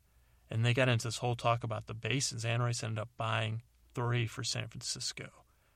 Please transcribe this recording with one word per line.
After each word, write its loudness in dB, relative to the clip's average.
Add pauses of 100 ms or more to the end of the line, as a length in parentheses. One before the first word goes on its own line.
(500)
And 2
they 6
got 6
into 4
this -4
whole 0
talk 2
about -6
the -8
basins. -2
Anne 2
Rice 0
ended -4
up -6
buying 0 (320)
three 2
for -6
San -4
Francisco, -8 (300)